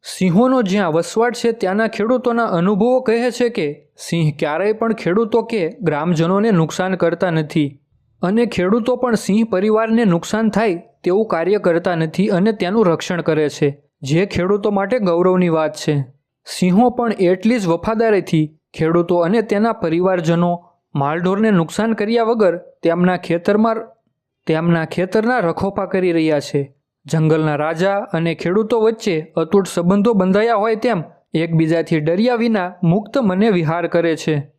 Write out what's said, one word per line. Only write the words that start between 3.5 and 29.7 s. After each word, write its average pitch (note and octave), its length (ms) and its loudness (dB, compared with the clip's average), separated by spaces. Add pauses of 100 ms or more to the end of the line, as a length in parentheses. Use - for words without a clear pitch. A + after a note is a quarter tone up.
કે F#3 160 -4 (300)
સિંહ E3 360 -2
ક્યારેય E3+ 480 -2
પણ A3+ 140 0
ખેડૂતો A3 480 0
કે G#3 200 -4 (180)
ગ્રામજનોને E3+ 720 0
નુકસાન F#3 440 0
કરતા F3 340 0
નથી D#3 380 -2 (540)
અને A3+ 240 0
ખેડૂતો A3+ 500 0
પણ B3 200 0
સિંહ G#3 300 0
પરિવારને A3 580 0
નુકસાન G#3 460 0
થાય G3 320 0 (180)
તેવું G3 280 0
કાર્ય F3+ 300 0
કરતા F3 380 0
નથી D#3+ 340 0
અને G3+ 220 2
તેનું G#3 340 0
રક્ષણ E3+ 360 -2
કરે D#3 260 0
છે, C#3+ 200 -2 (340)
જે D#3+ 240 0
ખેડૂતો G3+ 440 0
માટે G3 300 0
ગૌરવની F3+ 560 2
વાત D#3 200 0
છે. - 180 -2 (520)
સિંહો F#3 440 2
પણ A#3+ 300 -4
એટલી F#3+ 380 2
જ G3+ 80 -4
વફાદારીથી F3 840 0 (220)
ખેડૂતો E3+ 520 0
અને G#3+ 180 2
તેના A3 320 0
પરિવારજનો F3 760 0 (420)
માલઢોરને F3 560 0
નુકસાન G3+ 440 0
કર્યા A3 360 0
વગર G#3 240 2 (260)
તેમના F3 380 2
ખેતરમાં, G#3 640 0 (640)
તેમના E3 400 0
ખેતરના A3 540 -2
રખોપા F#3+ 460 -2
કરી F3+ 260 -2
રહ્યા D#3 340 0
છે. C#3+ 140 -2 (460)
જંગલના D#3 500 2
રાજા E3 420 0 (140)
અને E3 220 0
ખેડૂતો G#3 460 -2
વચ્ચે A3 340 0 (220)
અતૂટ F3 300 0
સંબંધો G3+ 480 0